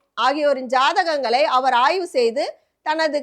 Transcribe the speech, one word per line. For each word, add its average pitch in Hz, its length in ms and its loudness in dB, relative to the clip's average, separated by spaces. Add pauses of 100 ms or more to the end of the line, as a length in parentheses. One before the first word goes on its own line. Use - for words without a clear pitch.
(260)
ஆகியோரின் 269 480 0
ஜாதகங்களை 285 680 0 (140)
அவர் 262 260 2
ஆய்வு 349 320 0
செய்து 247 300 0 (400)
தனது 311 380 -2